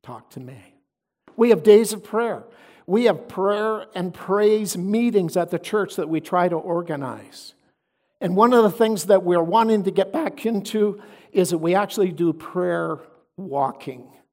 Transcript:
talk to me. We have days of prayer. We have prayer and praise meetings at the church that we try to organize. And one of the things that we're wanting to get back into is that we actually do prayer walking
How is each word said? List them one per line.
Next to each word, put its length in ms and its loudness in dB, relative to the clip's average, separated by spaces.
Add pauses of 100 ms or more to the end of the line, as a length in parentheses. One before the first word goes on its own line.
talk 280 -18
to 100 -16
me. 340 -20 (600)
We 140 6
have 120 4
days 300 8
of 100 -12
prayer. 400 -4 (420)
We 200 2
have 240 0
prayer 560 -2 (100)
and 180 -6
praise 640 0
meetings 600 0
at 140 -2
the 60 -4
church 380 -4
that 140 -4
we 100 -2
try 300 0
to 80 -2
organize. 1000 -8 (640)
And 160 -4
one 180 4
of 100 6
the 60 4
things 360 0
that 180 4
we're 180 2
wanting 420 0
to 80 -2
get 200 0
back 340 -6
into 560 -2 (300)
is 180 2
that 100 -2
we 160 0
actually 360 0
do 220 0
prayer 680 -4 (380)
walking 760 -8 (220)